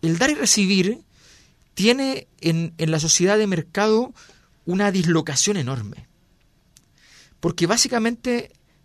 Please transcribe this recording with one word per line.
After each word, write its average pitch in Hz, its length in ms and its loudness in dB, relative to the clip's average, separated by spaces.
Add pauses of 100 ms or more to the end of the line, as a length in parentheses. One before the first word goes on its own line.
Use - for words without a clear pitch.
el 165 160 0
dar 254 140 2
y 302 40 0
recibir 202 640 2 (760)
tiene 262 520 0 (140)
en, 165 360 -2
en 160 140 0
la 156 80 0
sociedad 175 380 2
de 214 100 2
mercado 214 640 0 (520)
una 196 260 0
dislocación 165 680 0
enorme. 123 500 -6 (1300)
Porque 165 280 -2
básicamente 233 840 -2 (340)